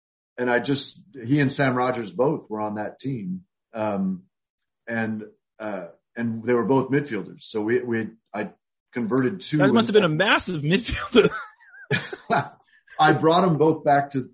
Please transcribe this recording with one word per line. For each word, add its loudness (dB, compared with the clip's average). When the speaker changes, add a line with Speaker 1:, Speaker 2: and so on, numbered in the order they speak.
Speaker 1:
And -2
I 2
just, -6
he 0
and 2
Sam 0
Rogers -2
both -2
were -6
on -6
that -8
team. -8
Um, -2
and, -4
uh, -10
and -4
they 0
were 2
both 2
midfielders. -4
So -6
we, 2
we, -4
I -6
converted -2
two -4
Speaker 2:
That 6
must 4
have -4
been 6
a 2
Speaker 1:
and 0
Speaker 2:
massive 0
midfielder. 2
<laughs> -8
Speaker 1:
<laughs> -6
I 6
brought 4
'em 2
both 2
back 2
to -6